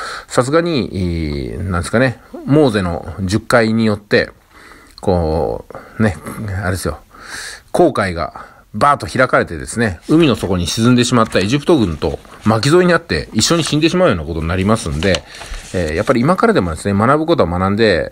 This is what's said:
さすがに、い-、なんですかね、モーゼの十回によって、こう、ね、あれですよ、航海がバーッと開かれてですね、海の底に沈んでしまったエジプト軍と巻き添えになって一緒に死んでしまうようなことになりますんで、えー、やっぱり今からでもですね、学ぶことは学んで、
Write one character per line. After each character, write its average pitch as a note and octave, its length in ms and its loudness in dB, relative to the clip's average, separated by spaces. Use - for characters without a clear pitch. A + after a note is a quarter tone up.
さ - 160 2
す B2+ 60 -4
が D#3+ 100 4
に、 E2+ 920 -4
い-、 A#1 80 -10
な F2+ 200 -4
ん - 20 -2
で - 40 -4
す - 60 -8
か G#2+ 80 0
ね、 B2+ 220 0
モ C#3+ 220 4
ー - 20 2
ゼ G2+ 100 0
の F2 240 -4
十 F#2+ 180 -2
回 A2+ 340 2
に A2+ 100 2
よ G#2+ 100 2
っ G2+ 40 -8
て、 G#2 320 0
こ D#2+ 640 0
う、 A2 40 0
ね、 A2 140 0
あ F2+ 40 -4
れ F#2 40 -2
で F#2+ 60 -2
す - 100 -8
よ、 - 120 -6
航 E3 200 4
海 G2+ 220 -2
が - 320 -8
バ C#3+ 240 2
ー - 80 -8
ッ - 80 -10
と A#2 60 -4
開 B2+ 80 4
か C#3+ 120 2
れ A2+ 60 2
て E2+ 140 -8
で B1+ 80 -10
す - 120 -8
ね、 G#2+ 200 0
海 D#3+ 200 4
の G#2+ 80 2
底 F#2 200 -2
に F2 120 -2
沈 A#2 240 2
ん - 20 6
で B2 100 4
し B2+ 120 -2
ま A2+ 80 4
っ A2+ 40 -6
た G#2 120 0
エ F#2+ 60 0
ジ B2+ 120 0
プ C#3+ 80 -6
ト F3 100 4
軍 F#2 200 0
と D2 240 -4
巻 A2 180 2
き C#3 80 0
添 F3+ 140 4
え - 20 2
に F3 60 2
な E3+ 60 2
っ - 40 -4
て - 320 -4
一 A2+ 100 0
緒 E3 120 2
に E3 80 0
死 - 120 -2
ん D3+ 40 2
で D#3+ 80 2
し F3+ 80 -2
ま F3+ 100 4
う - 20 4
よ A#2 60 2
う - 20 -4
な E2 60 -6
こ D2+ 100 -8
と D#2 80 -4
に D#2+ 80 -4
な E2+ 60 -2
り F#2 100 -2
ま G#2+ 120 4
す - 140 -6
ん C#2+ 100 -4
で、 F#2 220 0
え F2 180 -2
ー、 - 40 -6
や F#2 60 -2
っ - 40 -4
ぱ - 60 2
り A#2 80 2
今 D#3+ 160 2
か A#3 100 2
ら A3+ 60 4
で D#3 80 4
も F2+ 100 -2
で E2 60 -6
す G2+ 140 -4
ね、 G2 40 2
学 A#2+ 240 4
ぶ D#3 80 -2
こ E3 100 2
と A#2+ 80 4
は F2 140 -2
学 F#2+ 140 0
ん G2+ 40 0
で、 G2+ 360 2